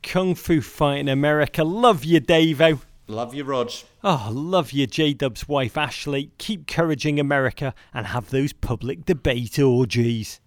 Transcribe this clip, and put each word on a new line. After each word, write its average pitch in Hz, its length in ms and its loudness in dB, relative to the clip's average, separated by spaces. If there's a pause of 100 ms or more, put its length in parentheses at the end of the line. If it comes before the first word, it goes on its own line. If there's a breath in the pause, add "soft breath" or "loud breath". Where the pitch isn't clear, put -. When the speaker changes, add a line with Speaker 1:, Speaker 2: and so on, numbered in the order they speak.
Speaker 1:
Kung 185 340 0
Fu 160 240 0
Fighting 143 480 -2
America. 147 560 2
Love 190 400 2
you, 165 160 4
Davo. 160 600 4 (280)
Speaker 2:
Love 117 260 -8
you, 143 80 -8
Rog. 127 300 -2 (320)
Speaker 1:
Oh, 135 280 0
love 160 380 0
you, 135 160 0
J-Dub's 139 640 -2
wife, 135 280 -2
Ashley. 143 640 -4
Keep 180 300 -8
couraging 151 500 0
America 139 560 0 (180 soft breath)
and 120 160 -8
have 123 220 -6
those 135 220 0
public 127 540 -6
debate 127 520 -2
orgies. 120 880 2